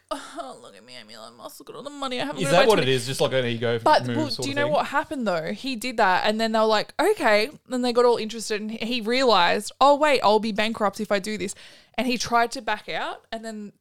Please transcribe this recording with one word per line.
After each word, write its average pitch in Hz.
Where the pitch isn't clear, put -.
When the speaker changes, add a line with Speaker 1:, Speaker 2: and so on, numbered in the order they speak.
Speaker 1:
"Oh, 269
look 101
at 104
me, 123
I'm 107
Elon 117
Musk, -
look -
at -
all 156
the 285
money 269
I -
have." -
Speaker 2:
Is 190
Speaker 1:
Look -
at -
Speaker 2:
that 170
Speaker 1:
my -
Speaker 2:
what -
it -
Speaker 1:
Twitter. 131
Speaker 2:
is? 120
Just, 135
like, 135
an 131
ego 117
Speaker 1:
But, 302
Speaker 2:
move 170
Speaker 1:
well, 302
Speaker 2:
sort -
Speaker 1:
do -
Speaker 2:
of 277
Speaker 1:
you 277
know 285
Speaker 2:
thing? 302
Speaker 1:
what 240
happened, 285
though? 170
He 262
did 247
that, 185
and 220
then 226
they 226
were 220
like, 214
"Okay." 269
Then 247
they 247
got 240
all 240
interested, 220
and 214
he, 220
he 240
realized, 208
"Oh, 285
wait, 294
I'll 214
be 220
bankrupt 214
if 208
I 202
do 208
this." 185
And 226
he 247
tried 233
to 262
back 214
out, 220
and 226
then 214